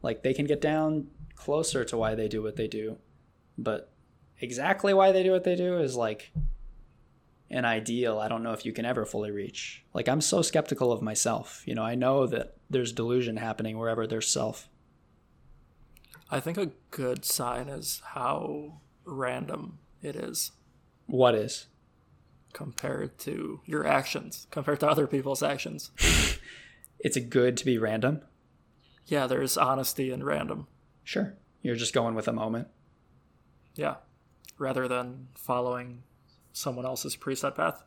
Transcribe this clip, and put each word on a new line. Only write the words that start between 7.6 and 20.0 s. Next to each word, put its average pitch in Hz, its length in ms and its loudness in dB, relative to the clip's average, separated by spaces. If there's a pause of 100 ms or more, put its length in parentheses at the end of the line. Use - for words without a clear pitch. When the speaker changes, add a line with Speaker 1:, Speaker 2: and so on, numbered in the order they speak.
Speaker 1:
ideal 117 540 0
I 110 80 -2
don't 113 160 -2
know 117 100 -2
if - 120 -6
you 110 80 -4
can 117 120 -4
ever 120 200 0
fully 104 260 -4
reach. - 600 -8
Like, 117 160 0
I'm 143 120 4
so 170 200 4
skeptical 143 500 2
of 113 100 0
myself. 110 640 -2
You 120 100 -4
know, 110 80 -2
I 117 120 -2
know 131 320 4
that - 280 -4 (140)
there's 123 220 2
delusion 117 460 0
happening 110 400 -4
wherever 113 300 0
there's 110 200 -2
self. 113 400 -2 (1600)
Speaker 2:
I 135 100 -2
think 165 180 -4
a 190 140 -2 (200)
good 127 320 -4
sign 123 460 -4
is - 380 -8
how 151 760 -4 (240)
random 127 720 -4 (240)